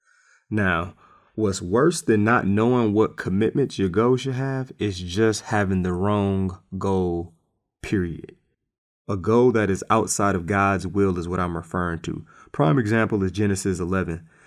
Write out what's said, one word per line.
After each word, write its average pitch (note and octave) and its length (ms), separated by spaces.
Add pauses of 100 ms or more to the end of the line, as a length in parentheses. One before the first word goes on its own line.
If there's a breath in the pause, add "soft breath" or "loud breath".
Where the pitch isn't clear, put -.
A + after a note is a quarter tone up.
(500 soft breath)
Now, F#2 440 (400 soft breath)
what's G2+ 280
worse C3 400
than G#2+ 220
not A2+ 220
knowing A2 460
what G#2+ 240
commitments A2 600
your G2 100
goal A2+ 280
should C3 180
have C3 440
is G2 220
just G#2 440
having G2 380
the F2+ 100
wrong F#2+ 680 (180)
goal, F#2 580 (480)
period. F2 540 (720)
A G2+ 80
goal A#2 360
that G#2 180
is F#2+ 200
outside G2+ 440
of E2+ 120
God's G2 400
will F#2+ 320
is E2+ 100
what F2+ 120
I'm F2 160
referring E2 440
to. D#2+ 260 (260 loud breath)
Prime C#3+ 260
example A2 440
is F#2 100
Genesis G2 480
eleven. F2 480 (180 soft breath)